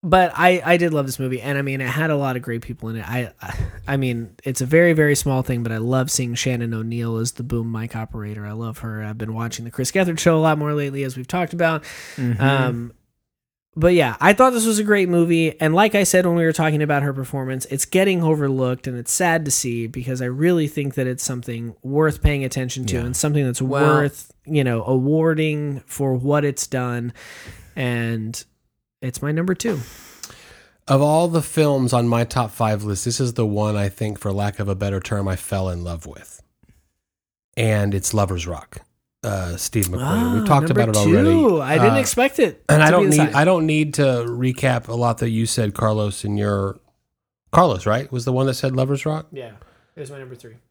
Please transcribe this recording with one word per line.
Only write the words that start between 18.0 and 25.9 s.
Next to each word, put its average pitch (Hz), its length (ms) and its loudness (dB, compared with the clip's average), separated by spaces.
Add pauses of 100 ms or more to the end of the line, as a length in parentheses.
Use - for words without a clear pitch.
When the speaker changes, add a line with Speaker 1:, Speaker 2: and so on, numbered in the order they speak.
Speaker 1:
overlooked, 135 640 0
and 127 100 -8
it's 120 160 -8
sad 165 320 2
to 143 60 -4
see 117 360 -4
because 127 360 -6
I 123 40 -4
really 156 420 2
think 139 260 -4
that 131 120 0
it's 127 180 -4
something 117 580 -8
worth 147 400 0
paying 143 220 2
attention 127 420 -4
to 113 100 -2
Speaker 2:
Yeah. 120 80 -4
Speaker 1:
and 123 120 -4
something 147 280 0
that's 123 160 -2
Speaker 2:
Well 139 420 2
Speaker 1:
worth, - 300 -6 (140)
you 143 180 0
know, 117 220 0
awarding 151 1000 0
for 135 300 -2